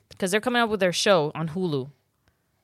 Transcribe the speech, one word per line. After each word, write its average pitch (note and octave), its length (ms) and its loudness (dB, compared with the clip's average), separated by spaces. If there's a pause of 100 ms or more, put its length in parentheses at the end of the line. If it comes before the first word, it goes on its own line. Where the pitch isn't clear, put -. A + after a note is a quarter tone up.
(180)
'cause F#3 120 -2
they're G#3 100 2
coming A#3+ 220 0
up A3 80 0
with G#3 100 -2
their F3+ 120 2
show E3 420 2
on D#3+ 160 -6
Hulu, D3 400 -4 (720)